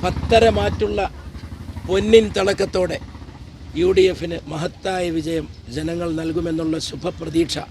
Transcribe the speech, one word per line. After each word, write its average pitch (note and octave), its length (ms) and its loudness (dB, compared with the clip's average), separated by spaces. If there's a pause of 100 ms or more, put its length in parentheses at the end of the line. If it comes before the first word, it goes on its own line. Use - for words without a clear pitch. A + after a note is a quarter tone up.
പത്തര A3+ 400 4 (140)
മാറ്റുള്ള G3+ 420 0 (880)
പൊന്നിൻ G#3+ 360 6 (120)
തിളക്കത്തോടെ F#3+ 640 0 (800)
യു F3+ 180 4
ഡി F#3 140 8
എഫിന് E3+ 260 -4 (140)
മഹത്തായ F3+ 540 -4 (100)
വിജയം D#3+ 300 -2 (300)
ജനങ്ങൾ E3+ 340 -4 (100)
നൽകുമെന്നുള്ള E3 560 -2 (120)
ശുഭപ്രതീക്ഷ D#3 720 -4 (140)